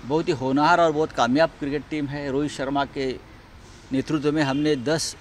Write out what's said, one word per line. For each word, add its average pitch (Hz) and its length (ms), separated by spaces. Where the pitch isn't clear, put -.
बहुत 156 240
ही 175 40
होनहार 147 480
और 160 120
बहुत 151 200
कामयाब 135 380
क्रिकेट 143 300
टीम 151 160
है। 143 240
रोहित 143 200
शर्मा 139 360
के 135 200
नेतृत्व 143 400
में 156 100
हमने 147 360
दस 147 420